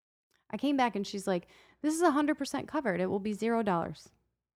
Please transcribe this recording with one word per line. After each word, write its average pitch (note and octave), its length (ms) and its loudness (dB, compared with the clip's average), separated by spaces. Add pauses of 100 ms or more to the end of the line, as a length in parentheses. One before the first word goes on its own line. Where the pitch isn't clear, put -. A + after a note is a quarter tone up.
(500)
I G#3+ 80 -6
came C#4+ 180 2
back A#3+ 200 2
and G3 100 -2
she's G3+ 200 -8
like, F3+ 200 0 (340)
"This D4+ 140 0
is D#4+ 80 0
a F4 100 6
hundred D4 260 2
percent C#4 300 -6
covered. A3+ 320 -2
It F#3 60 2
will G3 140 0
be G#3+ 120 -4
zero A3+ 300 0
dollars." F3 460 -2 (480)